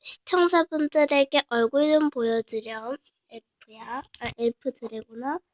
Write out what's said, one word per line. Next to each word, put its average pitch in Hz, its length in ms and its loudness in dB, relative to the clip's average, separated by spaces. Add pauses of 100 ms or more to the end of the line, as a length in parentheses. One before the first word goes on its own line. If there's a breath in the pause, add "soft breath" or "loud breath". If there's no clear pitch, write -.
시청자분들에게 302 1500 2
얼굴 254 440 2
좀 302 180 4
보여주렴. 226 880 -6 (340)
엘프야. 226 720 -16 (180)
아, 233 160 -4
엘프 233 380 -4
드래곤아. 233 640 -10 (160)